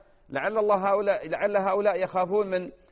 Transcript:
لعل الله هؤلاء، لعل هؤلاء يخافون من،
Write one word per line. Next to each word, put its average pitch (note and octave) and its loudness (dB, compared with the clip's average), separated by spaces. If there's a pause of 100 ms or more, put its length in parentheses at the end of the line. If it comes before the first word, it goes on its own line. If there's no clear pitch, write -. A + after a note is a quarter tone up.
(300)
لعل F3+ -2
الله G3+ 2
هؤلاء، G3 0
لعل G3+ 0
هؤلاء G3 2
يخافون F#3 0
من، F#3 -4 (220)